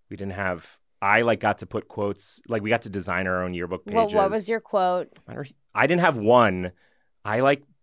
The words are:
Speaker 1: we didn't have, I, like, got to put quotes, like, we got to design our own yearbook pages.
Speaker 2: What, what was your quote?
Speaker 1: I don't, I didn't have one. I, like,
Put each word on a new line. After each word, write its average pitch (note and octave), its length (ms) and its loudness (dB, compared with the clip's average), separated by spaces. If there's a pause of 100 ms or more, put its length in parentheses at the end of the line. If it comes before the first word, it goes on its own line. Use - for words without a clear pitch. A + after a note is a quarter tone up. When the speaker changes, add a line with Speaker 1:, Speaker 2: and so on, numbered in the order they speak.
(100)
Speaker 1:
we - 60 -14
didn't G2 180 -8
have, F2+ 420 -6 (240)
I, G#2 220 4
like, A#2 180 2
got G#2 180 0
to G2 80 -12
put - 220 -8
quotes, - 600 -6
like, A2+ 140 -2
we G#2+ 60 -4
got A2+ 140 2
to G#2+ 80 -12
design F#2+ 360 -4
our F#2 160 -2
own F2+ 120 -6
yearbook F2 320 -8
pages. G#3 100 -6
Speaker 2:
What, A3 160 2 (120)
what F#3+ 60 0
was G#3 160 -4
your A3 140 -2
quote? F3+ 480 -2 (180)
Speaker 1:
I A#2 80 -14
don't, C#3 180 -12 (220)
I B2 120 2
didn't F3 160 2
have D3+ 160 4
one. G2+ 540 4 (520)
I, G#2+ 160 -2
like, C#3 220 2 (200)